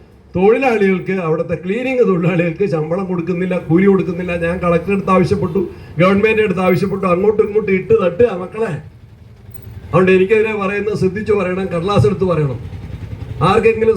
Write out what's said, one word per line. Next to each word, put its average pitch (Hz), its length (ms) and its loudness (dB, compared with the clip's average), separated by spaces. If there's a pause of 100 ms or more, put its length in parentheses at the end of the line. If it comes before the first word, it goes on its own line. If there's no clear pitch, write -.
(340)
തൊഴിലാളികൾക്ക്, 196 800 2 (120)
അവിടുത്തെ 165 380 -2
ക്ലീനിങ് 247 460 0
തൊഴിലാളികൾക്ക് 175 640 0
ശമ്പളം 165 360 -2
കൊടുക്കുന്നില്ല, 180 440 -4 (140)
കൂലി 180 240 4
കൊടുക്കുന്നില്ല. 175 400 -2 (120)
ഞാൻ 170 100 0 (100)
കളക്ടറുടെ 175 320 0
അടുത്ത് 190 200 0
ആവശ്യപ്പെട്ടു, - 440 0 (400)
ഗവൺമെന്റിന്റെ 208 480 4
അടുത്ത് 185 200 -2
ആവശ്യപ്പെട്ടു, 190 360 0 (100)
അങ്ങോട്ടും 208 340 2
ഇങ്ങോട്ടും 202 300 0
ഇട്ട് 220 160 2 (100)
തട്ടുക 196 260 2 (140)
മക്കളെ. 214 280 -6 (1200)
അതുകൊണ്ട് 180 260 4
എനിക്കെതിരെ 214 360 2 (100)
പറയുന്നത് 202 380 -2
ശ്രദ്ധിച്ചു 196 380 -2
പറയണം, 185 340 -2
കടലാസ് 185 360 0
എടുത്ത് 190 240 0
പറയണം. 143 260 -2 (920)
ആർക്കെങ്കിലും 220 480 2